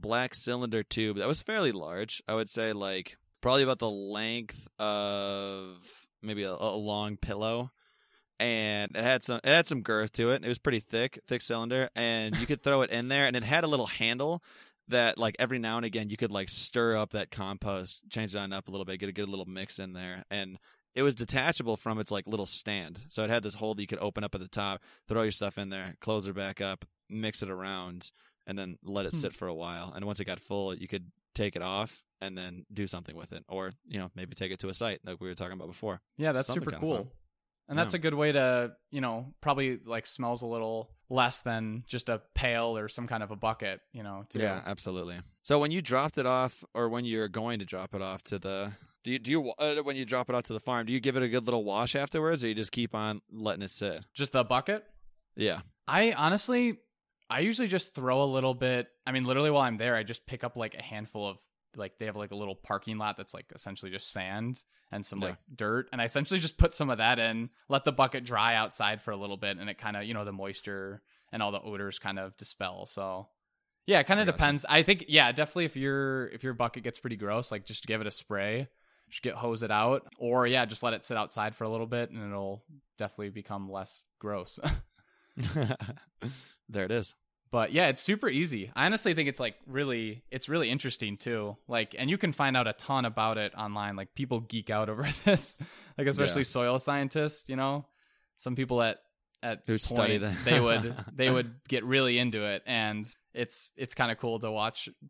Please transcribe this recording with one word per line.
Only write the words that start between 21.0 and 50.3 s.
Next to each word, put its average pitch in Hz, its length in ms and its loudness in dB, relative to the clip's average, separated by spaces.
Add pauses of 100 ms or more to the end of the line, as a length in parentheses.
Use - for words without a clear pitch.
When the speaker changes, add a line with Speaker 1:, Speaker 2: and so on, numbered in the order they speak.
Speaker 1:
was 139 140 4
detachable 120 640 0
from 110 220 -2
its, 107 120 -4
like, 98 160 -2
little 104 180 -2
stand, 90 540 -6 (100)
so 110 140 -2
it 107 60 0
had 117 140 2
this 104 120 -6
hole 110 200 -2
that 101 60 -6
you 98 60 -6
could 98 120 -6
open 104 240 -4
up 101 120 -4
at 92 60 -6
the 92 60 -12
top, 98 340 -4 (260)
throw 110 160 2
your 110 80 2
stuff 98 260 -2
in 101 120 -6
there, 95 300 -8
close 107 280 0
it 98 80 -4
back 98 260 -6
up, 95 240 -4 (240)
mix 107 340 -6
it 95 60 -4
around, 92 640 -8 (360)
and 98 100 -6
then 92 260 -8
let 98 220 -4
it 85 80 -4
Speaker 2:
Hmm. 165 60 0
Speaker 1:
sit 104 140 -4
for - 140 -8
a 87 60 -4
while. 87 420 -8
And 95 100 -8
once 104 140 -4
it 98 60 -6
got 92 140 -6
full, 98 360 -4
you 92 120 -10
could 90 240 -8 (240)
take 104 200 0
it 85 60 -4
off 98 420 -4 (180)
and 95 160 -8
then 90 360 -10
do 101 140 -2
something 92 280 -10
with 85 180 -14
it, 87 140 -12
or, 95 240 -4 (160)
you 101 120 -6
know, 92 160 -6
maybe 92 200 -12
take 95 160 -4
it 92 80 -6
to 95 100 -6
a 95 40 -6
site 107 300 -2
like 92 180 -8
we 92 60 -6
were 90 80 -6
talking 92 180 -8
about 90 140 -10
before. 92 340 -6 (160)
Speaker 2:
Yeah, 156 140 0
that's 131 160 0
Speaker 1:
Something 147 140 0
Speaker 2:
super 131 100 -4
Speaker 1:
kinda - 140 -4
Speaker 2:
cool. 151 120 2
Speaker 1:
fun. 104 140 -6 (580)
Speaker 2:
And 143 80 -4
that's 175 160 2
Speaker 1:
Yeah. 185 40 0
Speaker 2:
a 165 40 -6
good 156 120 2
way 147 180 4
to, 127 460 4 (140)
you 143 100 -4
know, 123 400 -4
probably, 135 420 2
like, 113 240 -6
smells 120 340 -2
a 123 60 -6
little 113 480 -4 (140)
less 127 320 4
than 113 440 -2
just - 220 -6
a 110 140 0 (120)
pail 117 440 2
or 107 100 -4
some 120 200 -8
kind 113 140 -4
of 104 80 -6
a 107 60 -8
bucket, 104 460 -2 (100)
you 113 120 -12
know, 101 260 -10
too. - 100 -4
Speaker 1:
Yeah, 98 260 0
absolutely. 92 540 -6 (240)
So 147 160 6
when 147 120 4
you 180 100 0
dropped 139 360 0
it 135 80 2
off, 127 380 2 (100)
or 117 160 2
when 117 160 -2
you're 110 220 0
going 113 320 -2
to 98 60 -6
drop 92 280 -8
it 98 80 -4
off 95 240 -6
to 101 140 -4
the, 98 320 -4 (320)
do 123 80 -4
you, 131 80 0
do 117 120 -4
you, 143 280 2
uh, 147 240 2
when 139 140 -2
you 131 80 -4
drop 123 240 0
it 123 60 2